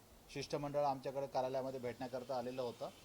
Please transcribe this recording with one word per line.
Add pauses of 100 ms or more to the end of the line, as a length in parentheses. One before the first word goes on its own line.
(340)
शिष्टमंडळ
आमच्याकडे
कार्यालयामध्ये
भेटण्याकरता
आलेलं
होतं. (160)